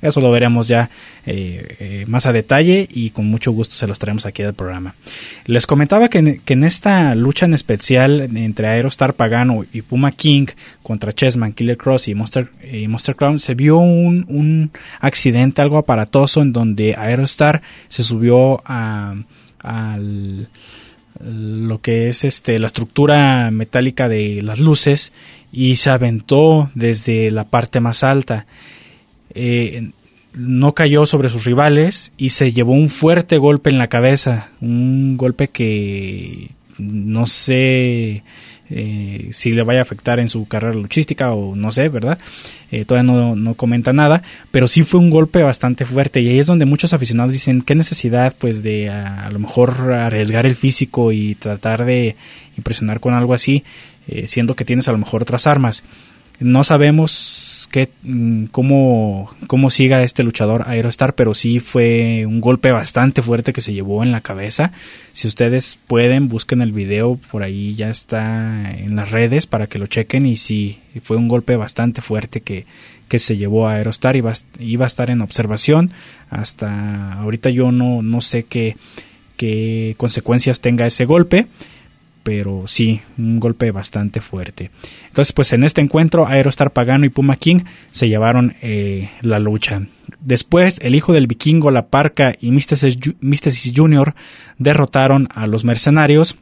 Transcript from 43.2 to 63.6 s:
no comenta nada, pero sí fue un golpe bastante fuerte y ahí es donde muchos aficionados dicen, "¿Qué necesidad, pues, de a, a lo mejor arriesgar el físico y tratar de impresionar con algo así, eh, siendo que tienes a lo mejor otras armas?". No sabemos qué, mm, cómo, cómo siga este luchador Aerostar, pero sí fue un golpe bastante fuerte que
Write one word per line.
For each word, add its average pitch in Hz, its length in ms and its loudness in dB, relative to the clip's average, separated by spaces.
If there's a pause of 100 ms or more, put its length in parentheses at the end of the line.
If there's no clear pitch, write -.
no 110 200 -2
comenta 120 380 0
nada, 151 300 4 (300)
pero 127 160 2
sí 160 160 4
fue 180 160 4
un 175 100 6
golpe 160 320 4
bastante 127 420 0
fuerte 135 360 -2
y 120 80 2
ahí 123 100 4
es 143 80 4
donde 165 200 4
muchos 147 260 0
aficionados 123 400 0
dicen, 131 300 0
"¿Qué 143 120 0
necesidad, 127 640 0
pues, 110 240 -4
de 104 280 -4
a, 101 360 -8
a 101 40 -10
lo 208 100 -6
mejor 127 520 0
arriesgar 113 540 0
el 127 80 4
físico 123 560 0
y 104 240 -2
tratar 110 500 -4
de 123 300 0 (420)
impresionar 110 440 -6
con 123 140 0
algo 123 200 2
así, 139 300 0 (420)
eh, - 220 -10
siendo 117 260 -2
que - 100 -8
tienes 123 220 -2
a 123 60 0
lo 110 60 0
mejor 110 240 -4
otras 120 240 -4
armas?". 135 360 0 (580)
No 123 220 4
sabemos - 1120 0
qué, 135 180 -2 (120)
mm, 117 440 -2
cómo, 120 840 0 (160)
cómo 131 240 2
siga 131 320 2
este 123 200 -2
luchador 113 440 0
Aerostar, 117 480 -2
pero 110 200 2
sí 120 240 0
fue 117 680 0
un 113 140 -2
golpe 123 300 2
bastante 127 520 0
fuerte 117 300 -2
que 123 80 -6